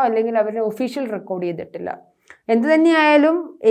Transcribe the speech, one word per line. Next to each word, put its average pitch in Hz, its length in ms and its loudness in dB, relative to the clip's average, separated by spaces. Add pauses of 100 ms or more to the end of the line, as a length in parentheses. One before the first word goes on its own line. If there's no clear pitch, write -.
അല്ലെങ്കിൽ 226 360 -2
അവരുടെ 214 280 -6
ഒഫീഷ്യൽ 254 340 -6 (100)
റെക്കോർഡ് 180 340 -8
ചെയ്തിട്ടില്ല. 170 420 -10 (640)
എന്ത് 233 200 2
തന്നെയായാലും 311 640 4 (360)